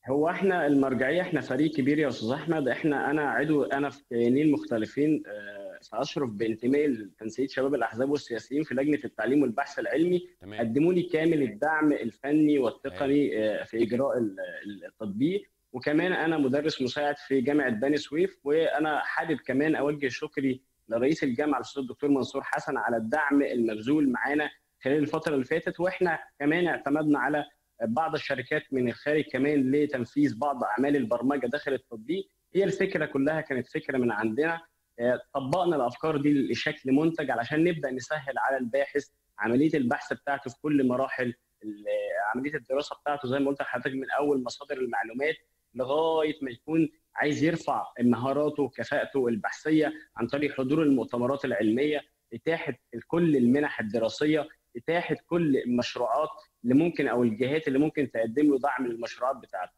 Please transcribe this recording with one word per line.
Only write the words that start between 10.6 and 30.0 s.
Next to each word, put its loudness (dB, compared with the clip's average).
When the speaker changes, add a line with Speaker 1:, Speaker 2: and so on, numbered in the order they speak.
Speaker 1:
لي 2
كامل 2
الدعم 2
الفني 2
والتقني، 0
Speaker 2:
هايل. 0
Speaker 1:
آه، 0
في -2
إجراء 0
ال-، -2
ال-، -12
التطبيق، -2
وكمان 0
أنا 0
مدرس 0
مساعد -2
في 0
جامعة 0
بني 0
سويف، -2
وأنا 0
حابب -2
كمان 0
أوجه -2
شكري -4
لرئيس 2
الجامعة 0
الأستاذ -6
الدكتور -4
منصور 2
حسن -4
على 0
الدعم 2
المبذول 0
معانا 0
خلال 2
الفترة 0
اللي 0
فاتت، -2
وإحنا 0
كمان 2
اعتمدنا 2
على 0
بعض 0
الشركات -2
من 2
الخارج 0
كمان 2
لتنفيذ 0